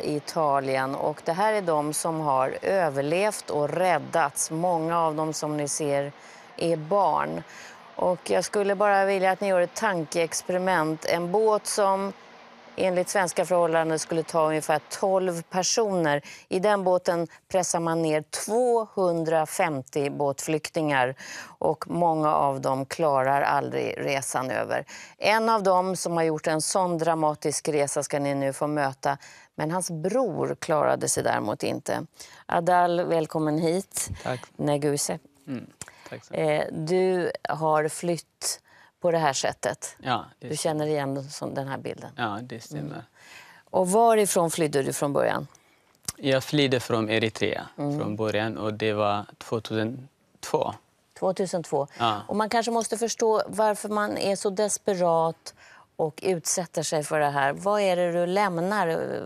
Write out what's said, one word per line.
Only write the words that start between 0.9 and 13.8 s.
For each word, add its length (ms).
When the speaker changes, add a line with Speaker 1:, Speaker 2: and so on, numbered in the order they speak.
Speaker 1:
Och 300
det 80
här 200
är 80
de 320
som 260
har 420
överlevt 880
och 200
räddats. 840
Många 480
av 160
dem 180
som 240
ni 100
ser 440
är 200
barn. 680
Och 300
jag 160
skulle 300
bara 300
vilja 260
att 100
ni 60
gör 140
ett 140
tankeexperiment. 1300
En 260
båt 360
som 460
enligt 340
svenska 360
förhållanden 540